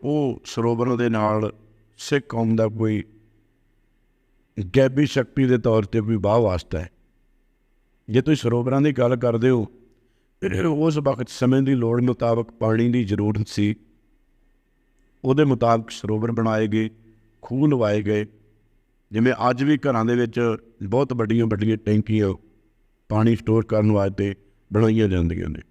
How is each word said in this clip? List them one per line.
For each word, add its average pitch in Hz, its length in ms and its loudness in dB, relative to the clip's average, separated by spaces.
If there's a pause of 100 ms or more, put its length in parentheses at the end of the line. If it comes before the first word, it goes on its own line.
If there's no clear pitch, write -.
ਉਹ 143 420 -2
ਸਰੋਵਰਾਂ 117 520 -2
ਦੇ 120 120 0
ਨਾਲ 107 440 0 (440)
ਸਿੱਖ - 280 -4
ਕੌਮ 113 300 -2
ਦਾ 110 120 2
ਕੋਈ 110 360 -2 (1700)
ਗੈਬੀ 135 280 4
ਸ਼ਕਤੀ 131 400 -2
ਦੇ 123 120 4
ਤੌਰ 110 260 2
'ਤੇ 110 180 -2
ਕੋਈ 110 200 0
ਵਾਹ 104 180 2
ਵਾਸਤਾ 92 400 -2
ਹੈ। 90 100 -10 (1200)
ਜੇ 120 120 2
ਤੁਸੀਂ 151 200 0
ਸਰੋਵਰਾਂ 120 400 0
ਦੀ 151 100 2
ਗੱਲ 123 240 0
ਕਰਦੇ 117 340 0
ਹੋ, 117 180 2 (1120)
ਉਸ 156 200 0
ਵਕਤ 131 320 -4
ਸਮੇਂ 131 320 2
ਦੀ 135 140 0
ਲੋੜ 120 260 0
ਮੁਤਾਬਕ 117 500 -2
ਪਾਣੀ 113 380 0
ਦੀ 120 140 0
ਜ਼ਰੂਰਤ 107 440 -2
ਸੀ, 104 280 -2 (1500)
ਉਹਦੇ 135 200 4
ਮੁਤਾਬਕ 117 460 2
ਸਰੋਵਰ 107 420 -4
ਬਣਾਏ 110 360 0
ਗਏ, 110 220 0 (520)
ਖੂਹ 135 260 -4
ਲਵਾਏ 107 340 0
ਗਏ। 104 240 -2 (880)
ਜਿਵੇਂ 117 220 2 (160)
ਅੱਜ 127 140 -2
ਵੀ 147 140 2
ਘਰਾਂ 117 280 -2
ਦੇ 120 100 0
ਵਿੱਚ 117 420 -2 (260)
ਬਹੁਤ 127 300 0
ਵੱਡੀਆਂ 113 320 0
ਵੱਡੀਆਂ 107 320 0
ਟੈਂਕੀਆਂ 107 560 0 (760)
ਪਾਣੀ 110 260 2
ਸਟੋਰ 110 300 0
ਕਰਨ 107 260 2
ਵਾਸਤੇ 98 440 0 (380)
ਬਣਾਈਆਂ 110 340 4
ਜਾਂਦੀਆਂ 87 420 -2
ਨੇ। 78 100 -10 (120)